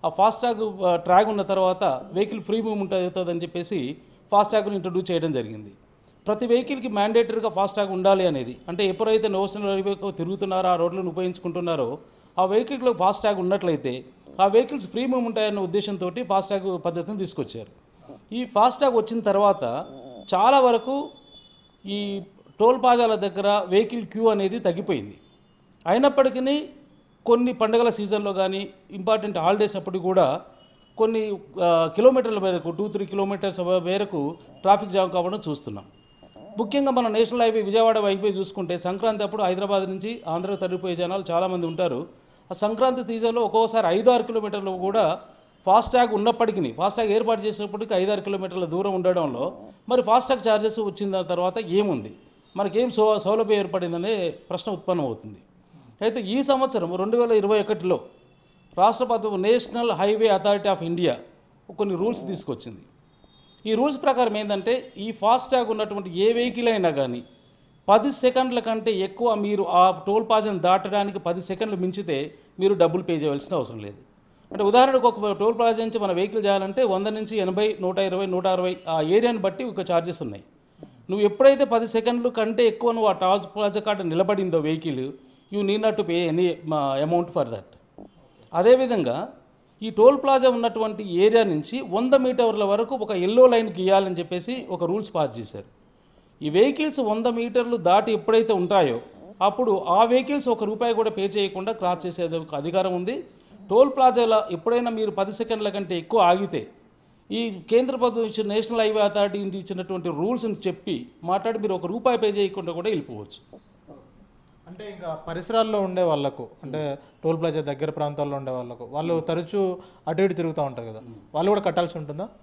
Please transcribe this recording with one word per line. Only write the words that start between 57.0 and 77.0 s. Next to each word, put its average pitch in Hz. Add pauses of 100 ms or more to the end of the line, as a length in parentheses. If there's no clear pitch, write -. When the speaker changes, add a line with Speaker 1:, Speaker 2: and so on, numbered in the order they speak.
Speaker 1:
వేల 233
ఇరవై 214
ఒకటిలో 185 (800)
రాష్ట్ర 220
ప్రభుత్వం 208
నేషనల్ 233
హైవే 208
అథారిటీ 202
of 175
ఇండియా 170 (600)
కొన్ని 202
రూల్స్ 202
తీసుకొచ్చింది. 120 (880)
ఈ 220
రూల్స్ 269
ప్రకారం 247
ఏంటంటే 214
ఈ 214
ఫాస్టాగ్ 240
ఉన్నటువంటి 190
ఏ 214
వెహికల్ 240
అయినా 196
కానీ 131 (640)
పది 220
సెకండ్ల 254
కంటే 226
ఎక్కువ 196
మీరు 208
ఆ 175
టోల్ 220
ప్లాజాను 214
దాటడానికి 190
పది 175
సెకండ్లు 196
మించితే 175 (260)
మీరు 196
డబ్బులు 170
పే 165
చేయవలసిన 143
అవసరం 120
లేదు. 101 (560)
అంటే 202
ఉదాహరణకు 247
ఒక 208
టోల్ 214
ప్లాజా 226
నుంచి 226
మన 196
వెహికల్ 202
చేయాలంటే 196
వంద 196